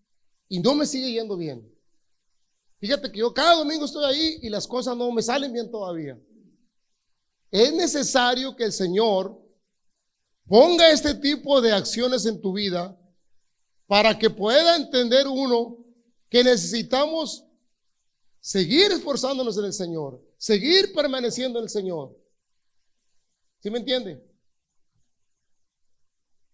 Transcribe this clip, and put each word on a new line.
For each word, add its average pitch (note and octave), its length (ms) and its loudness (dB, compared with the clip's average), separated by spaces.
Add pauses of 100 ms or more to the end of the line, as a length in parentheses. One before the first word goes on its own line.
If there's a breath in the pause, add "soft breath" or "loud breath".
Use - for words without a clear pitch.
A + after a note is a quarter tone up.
(500)
y F#3 100 -6
no C4 160 2
me D4 100 0
sigue C4 260 -6
yendo A3 260 -6
bien". C3+ 360 -10 (1120)
Fíjate C4+ 300 -4
que G3 60 -10
yo A#3 140 -2
cada E4 220 4
domingo D4+ 300 -2
estoy D4 180 -6
ahí D#4 380 -2
y A#3 80 -10
las G#3 180 -6
cosas B3 300 -6
no A#3+ 120 -4
me A3+ 120 -2
salen B3+ 320 -4
bien A#3 180 -8
todavía. E3+ 480 -10 (1300)
Es A#3 220 4
necesario C4 840 0
que A#3 80 -4
el G3+ 80 -4
Señor F#3+ 680 0 (1040)
ponga D#4+ 460 8
este D4 240 0
tipo C#4 460 0
de A3+ 100 2
acciones A3 540 -2
en G#3+ 160 -4
tu F#3+ 100 -4
vida F#3 480 -6 (880)
para G#3+ 320 4
que A3 100 2
pueda D4 460 4
entender C4 540 2
uno B3 480 -2 (500)
que A#3+ 160 4
necesitamos B3 1000 0 (960)
seguir A#3 500 2
esforzándonos B3+ 680 -4
en G3+ 40 -4
el F#3+ 100 -8
Señor, D#3+ 480 -10 (140)
seguir D#4 560 0
permaneciendo B3+ 680 -4
en A3+ 40 -6
el G#3 60 -12
Señor. F3+ 500 -8 (1400)
¿Sí G3+ 80 -8
me A#3 100 -6
entiende? A3 420 -6 (2250)